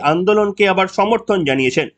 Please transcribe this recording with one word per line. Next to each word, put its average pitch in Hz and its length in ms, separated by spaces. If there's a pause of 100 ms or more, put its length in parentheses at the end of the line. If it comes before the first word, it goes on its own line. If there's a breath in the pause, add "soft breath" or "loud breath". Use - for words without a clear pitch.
(120)
আন্দোলনকে 202 600
আবার 190 140 (120)
সমর্থন 214 400 (100)
জানিয়েছেন। 131 380 (120)